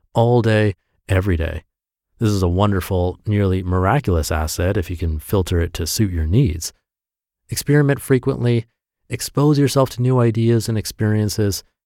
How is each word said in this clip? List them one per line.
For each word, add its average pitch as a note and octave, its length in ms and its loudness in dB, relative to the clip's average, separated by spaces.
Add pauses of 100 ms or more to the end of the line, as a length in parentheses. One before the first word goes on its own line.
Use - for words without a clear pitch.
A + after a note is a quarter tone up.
(140)
all A#2+ 280 2
day, G#2+ 320 2 (340)
every F#2+ 280 0
day. D#2+ 280 -6 (540)
This A2 120 0
is G2 120 0
a F2+ 60 2
wonderful, F2+ 760 0
nearly G2 380 0
miraculous F#2 680 0
asset E2+ 440 -2
if F#2 140 -4
you E2+ 60 -8
can D#2 240 -4
filter F2+ 400 -2
it E2+ 140 -2
to E2 120 -6
suit G#2 240 -2
your D#2+ 160 -2
needs. E2+ 460 0 (760)
Experiment C#3+ 520 0
frequently, B2 640 0 (420)
expose C#3+ 500 0
yourself C3+ 320 2
to B2 120 -6
new B2+ 160 2
ideas A#2 500 2
and A2 80 -2
experiences, G#2+ 880 -2 (220)